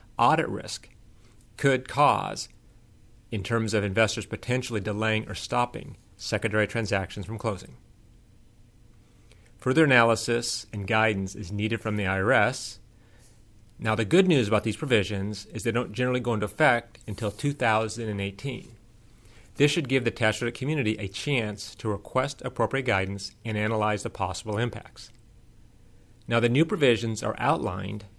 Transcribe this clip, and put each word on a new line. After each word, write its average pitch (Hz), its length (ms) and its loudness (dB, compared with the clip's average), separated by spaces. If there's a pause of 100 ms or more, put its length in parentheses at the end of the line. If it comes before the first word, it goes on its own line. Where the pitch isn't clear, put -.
(180)
audit 139 320 4
risk - 400 -10 (680)
could 131 300 2
cause 107 640 2 (800)
in 101 120 -4
terms 113 300 0
of 104 100 2
investors 104 420 0
potentially 123 540 -4
delaying 107 480 -2
or - 60 -10
stopping 110 640 -4 (200)
secondary 107 500 -2
transactions 101 580 -4
from 110 120 -10
closing. 104 380 -6 (1800)
Further 131 260 4
analysis 117 880 4
and 101 120 -6
guidance 107 480 2
is 90 180 -10
needed 107 300 -2
from 107 140 -2
the 104 100 -2
I 95 160 0
R 107 100 2
S. 117 480 0 (1000)
Now, 110 160 0
the 110 100 0
good 180 220 4
news 135 200 4
about 104 160 2
these 110 140 -2
provisions 104 680 0
is 95 160 -10
they 113 80 0
don't 113 220 -2
generally 127 260 0
go 117 140 0
into 107 120 0
effect 123 640 2
until 113 240 -4
two 143 220 -2
thousand 110 560 0
and 101 100 -4
eighteen. 101 560 -8 (800)
This 143 160 6
should 143 180 -2
give 131 140 2
the 117 80 2
tax 110 280 2
credit 117 160 -2
community 127 420 -2
a 101 100 -6
chance 107 680 -4
to - 140 -4
request 127 540 -2
appropriate 127 420 -2
guidance 98 460 -2 (140)
and 107 120 -2
analyze 107 460 0
the - 60 -6
possible 98 480 -4
impacts. - 540 -6 (1160)
Now, 117 120 2
the 117 100 4
new 139 160 4
provisions 120 580 2
are 110 140 -2
outlined 104 680 -2 (140)